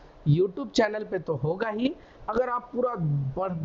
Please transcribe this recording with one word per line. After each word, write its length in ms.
YouTube 440
channel 340
पे 140
तो 160
होगा 340
ही। 260
अगर 180
आप 240
पूरा 220
ब-, 580